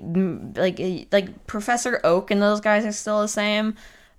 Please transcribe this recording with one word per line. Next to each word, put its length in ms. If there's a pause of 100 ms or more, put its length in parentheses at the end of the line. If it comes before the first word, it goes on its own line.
m-, 520
like, 240
eh, 320
like, 360
Professor 580
Oak 260
and 120
those 180
guys 240
are 80
still 300
the 60
same, 480 (420)